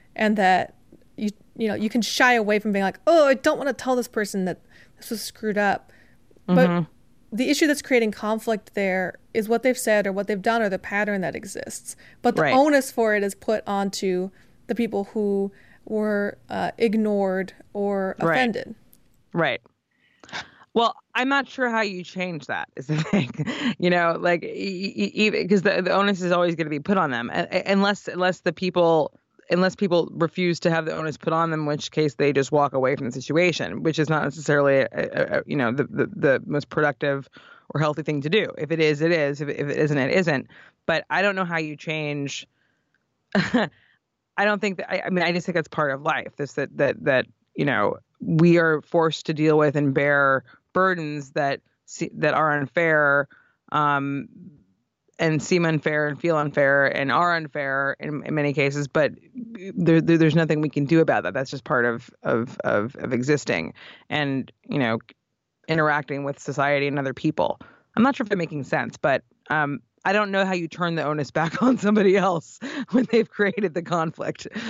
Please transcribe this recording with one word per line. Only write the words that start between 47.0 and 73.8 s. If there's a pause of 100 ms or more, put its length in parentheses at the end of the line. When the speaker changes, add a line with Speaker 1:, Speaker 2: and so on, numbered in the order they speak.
Speaker 2:
that, (280)
you
know, (220)
we
are
forced
to
deal
with
and
bear (300)
burdens
that (260)
se-,
that
are
unfair, (440)
um, (920)
and
seem
unfair
and
feel
unfair
and
are
unfair
in,
in
many
cases,
but (420)
there,
there,
there's
nothing
we
can
do
about
that.
That's
just
part
of, (120)
of,
of,
of
existing (360)
and, (180)
you
know, (720)
interacting
with
society
and
other
people. (360)
I'm
not
sure
if
I'm
making
sense,
but, (280)
um, (260)
I
don't
know
how
you
turn
the
onus
back
<laughs>
on
somebody
else (320)
when
they've
created
the